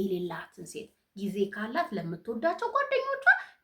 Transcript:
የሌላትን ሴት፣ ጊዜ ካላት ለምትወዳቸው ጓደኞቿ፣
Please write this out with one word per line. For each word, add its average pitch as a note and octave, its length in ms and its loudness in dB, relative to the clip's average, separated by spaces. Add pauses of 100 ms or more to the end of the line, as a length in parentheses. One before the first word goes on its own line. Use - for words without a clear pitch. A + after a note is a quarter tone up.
የሌላትን F3 640 -2
ሴት፣ D3+ 220 -12 (280)
ጊዜ G3 200 -4 (120)
ካላት A#3 440 -2
ለምትወዳቸው A3+ 800 -2
ጓደኞቿ፣ C#5 540 0 (400)